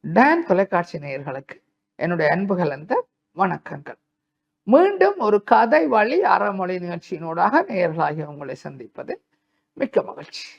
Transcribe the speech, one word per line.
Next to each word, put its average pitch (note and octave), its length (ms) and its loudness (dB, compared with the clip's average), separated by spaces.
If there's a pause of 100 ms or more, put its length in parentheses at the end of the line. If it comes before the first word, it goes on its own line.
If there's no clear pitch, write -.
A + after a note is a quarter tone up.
(160)
டான் D4+ 300 4
தொலைக்காட்சி F3+ 520 0
நேயர்களுக்கு C#3 580 -10 (440)
என்னுடைய E3 320 0
அன்பு G3 240 0
கலந்த D#3 380 -2 (440)
வணக்கங்கள். E3 600 -4 (680)
மீண்டும் F#4+ 560 4
ஒரு G#3 240 2
கதை A#3 440 4
வழி A#3 360 2
அறமொழி G3 560 0
நிகழ்ச்சியினூடாக F3 880 -2
நேயர்களாகிய D#3+ 560 -2
உங்களை C#3+ 300 -12
சந்திப்பது C3+ 580 -14 (640)
மிக்க - 260 -2
மகிழ்ச்சி. - 420 -14 (140)